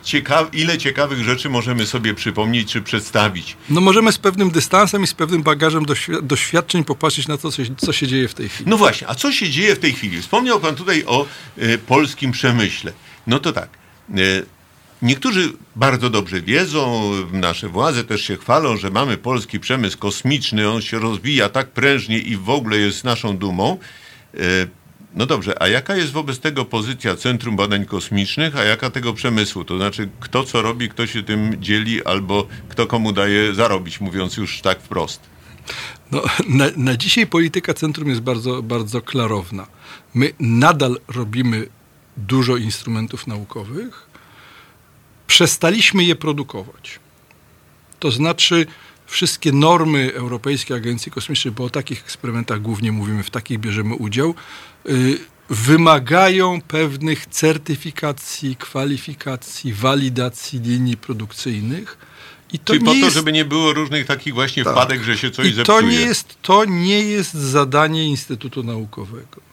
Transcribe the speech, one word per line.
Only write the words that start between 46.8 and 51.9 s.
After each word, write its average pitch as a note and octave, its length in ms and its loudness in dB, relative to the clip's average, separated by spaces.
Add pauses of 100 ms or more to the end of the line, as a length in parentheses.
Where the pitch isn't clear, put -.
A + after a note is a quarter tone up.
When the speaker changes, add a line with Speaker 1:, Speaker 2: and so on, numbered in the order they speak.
Speaker 2:
To D3 120 -2
znaczy, E3 560 2 (400)
wszystkie - 460 -2
normy D#3 600 4
Europejskiej B2+ 640 -4
Agencji A#2 360 -6
Kosmicznej, B2+ 420 -6
bo B2 100 -6
o A#2+ 60 -6
takich B2 300 -8